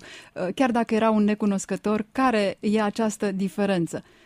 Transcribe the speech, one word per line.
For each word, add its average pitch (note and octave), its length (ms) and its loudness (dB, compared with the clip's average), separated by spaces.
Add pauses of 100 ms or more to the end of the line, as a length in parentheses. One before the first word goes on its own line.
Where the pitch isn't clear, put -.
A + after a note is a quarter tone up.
(340)
uh, F3 220 -6
chiar B3+ 160 2
dacă A3+ 240 0
era A3 140 2
un G#3+ 140 4
necunoscător, G#3 880 0
care A3 480 0
e G#3+ 220 2
această G#3 500 -2
diferență. F#3+ 720 -2 (220)